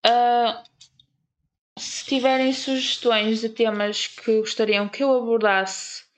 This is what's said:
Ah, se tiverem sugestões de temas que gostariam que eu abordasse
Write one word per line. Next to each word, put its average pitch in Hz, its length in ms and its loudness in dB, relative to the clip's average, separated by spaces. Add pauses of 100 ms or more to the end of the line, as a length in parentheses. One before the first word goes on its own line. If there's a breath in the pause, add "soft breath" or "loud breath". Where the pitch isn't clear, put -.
Ah, 240 580 2 (1160)
se - 280 -10
tiverem 262 460 2
sugestões 226 880 0
de 226 80 -4
temas 208 580 -2
que - 340 0
gostariam 214 480 0
que 240 140 -6
eu 269 140 4
abordasse 208 880 0 (120)